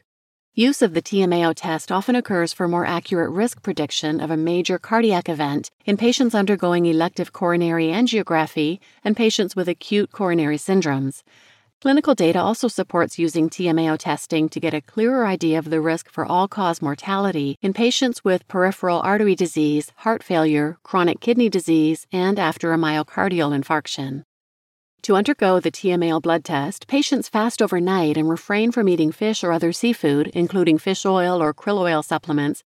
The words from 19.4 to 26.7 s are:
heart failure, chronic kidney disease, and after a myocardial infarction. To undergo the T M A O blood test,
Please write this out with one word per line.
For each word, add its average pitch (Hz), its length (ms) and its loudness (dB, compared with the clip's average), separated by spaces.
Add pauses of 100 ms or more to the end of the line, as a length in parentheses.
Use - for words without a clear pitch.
heart - 260 -2
failure, 156 640 0
chronic 175 360 0
kidney 233 300 2
disease, 160 640 2
and 190 260 0
after 165 340 -2
a 165 60 2
myocardial 156 840 0
infarction. 139 640 -4 (800)
To 196 160 2
undergo 202 420 2
the 165 100 0
T 185 220 -2
M 175 100 2
A 165 120 2
O 160 80 0
blood 165 240 0
test, 151 420 -6